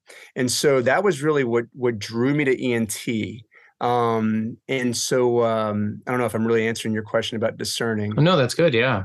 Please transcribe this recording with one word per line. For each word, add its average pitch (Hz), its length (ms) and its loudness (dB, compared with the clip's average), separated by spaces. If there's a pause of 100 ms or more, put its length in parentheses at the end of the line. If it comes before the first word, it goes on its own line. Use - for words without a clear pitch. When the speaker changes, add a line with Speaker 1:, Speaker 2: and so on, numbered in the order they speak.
(360)
Speaker 1:
And 127 160 0
so 135 300 4
that 135 220 2
was 170 180 0
really 147 220 2
what, 120 300 0
what 123 260 -2
drew 120 340 0
me 147 120 0
to 131 180 0
E 127 100 0
N 113 140 0
T. 107 580 -6 (340)
Um, 113 800 0 (100)
and 123 300 -2
so, 123 460 2
um, 107 640 -2
I 131 40 -6
don't 123 80 0
know 123 60 2
if 110 80 -2
I'm 113 140 -2
really 113 200 2
answering 113 280 -4
your 107 80 -4
question 113 340 -2
about 110 200 -2
discerning. 107 600 -2
Speaker 2:
No, 175 200 4
that's 135 180 0
good. 160 180 2
Yeah. 113 320 2